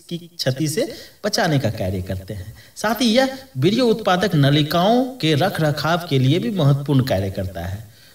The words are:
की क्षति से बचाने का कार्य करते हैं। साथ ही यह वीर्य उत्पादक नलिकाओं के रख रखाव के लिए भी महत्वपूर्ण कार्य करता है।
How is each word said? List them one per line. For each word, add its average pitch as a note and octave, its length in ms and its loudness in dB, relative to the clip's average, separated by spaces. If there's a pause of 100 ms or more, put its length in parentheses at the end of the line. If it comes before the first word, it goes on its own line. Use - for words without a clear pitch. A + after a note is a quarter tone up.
की E3+ 100 -8
क्षति D#3+ 500 -4
से B3 180 -2 (380)
बचाने G3 340 0
का A2+ 120 0
कार्य F#2+ 320 -4
करते F#2 320 -8
हैं। F#2+ 200 -14 (220)
साथ - 240 -2
ही B3+ 60 2
यह C4 320 2 (180)
वीर्य F#3+ 260 2
उत्पादक G#3+ 520 2
नलिकाओं D#3 680 4 (120)
के D3+ 180 0
रख D#3+ 260 0
रखाव D#3+ 500 0
के C#3 80 2
लिए C3 200 4
भी A3+ 120 -2
महत्वपूर्ण C#3+ 540 2
कार्य G2 260 0
करता F#2 300 -8
है। F#2+ 300 -10 (240)